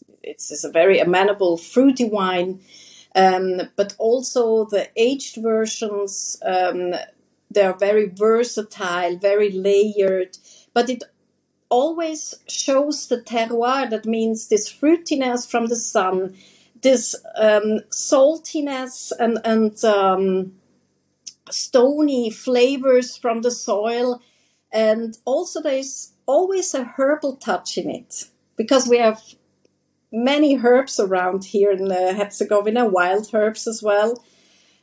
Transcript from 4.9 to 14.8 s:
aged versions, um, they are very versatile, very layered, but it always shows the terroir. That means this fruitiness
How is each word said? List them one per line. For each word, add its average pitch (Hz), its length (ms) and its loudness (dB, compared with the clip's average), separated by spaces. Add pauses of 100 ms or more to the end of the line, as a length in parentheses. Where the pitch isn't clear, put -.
aged 262 460 -2
versions, 220 1040 -4
um, 180 480 -2 (560)
they 202 140 2
are 185 140 0
very 202 320 2
versatile, 196 1080 -2
very 202 320 2
layered, 190 880 0 (360)
but 240 160 0
it 247 140 -6 (680)
always 311 640 -2 (120)
shows 285 600 -2
the 233 120 -2
terroir. 233 680 -2
That 220 160 -6
means 226 420 -2
this - 240 0
fruitiness 277 800 0